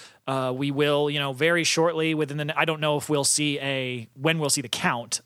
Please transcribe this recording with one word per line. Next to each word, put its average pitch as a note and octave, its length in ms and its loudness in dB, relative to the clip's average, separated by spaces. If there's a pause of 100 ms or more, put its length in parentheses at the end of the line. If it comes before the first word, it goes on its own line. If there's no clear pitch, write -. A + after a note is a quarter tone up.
(280)
uh, C3 260 -2
we C#3 160 -2
will, D3 400 2
you D3 80 -2
know, C#3+ 140 -2
very D#3+ 320 2
shortly D#3+ 500 2
within D3+ 220 -2
the, D3 240 -2
I D#3 60 4
don't D#3 160 0
know D3+ 160 2
if C3+ 100 -6
we'll C#3+ 160 2
see C#3+ 380 0
a, B2+ 540 -4
when D#3+ 220 0
we'll D3+ 120 0
see C#3 120 0
the B2 60 -8
count. B2 580 -2